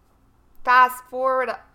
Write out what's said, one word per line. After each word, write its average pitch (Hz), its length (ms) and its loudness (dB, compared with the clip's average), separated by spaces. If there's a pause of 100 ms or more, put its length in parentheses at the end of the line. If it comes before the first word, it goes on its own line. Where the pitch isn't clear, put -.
(640)
Fast 247 400 2
forward 262 440 -4 (260)